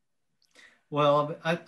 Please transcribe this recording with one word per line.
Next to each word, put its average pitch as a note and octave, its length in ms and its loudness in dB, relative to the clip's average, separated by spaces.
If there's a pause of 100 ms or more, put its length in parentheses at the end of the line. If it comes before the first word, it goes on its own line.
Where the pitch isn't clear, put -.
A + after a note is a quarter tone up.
(880)
Well, D3 560 0
I, E3 240 -2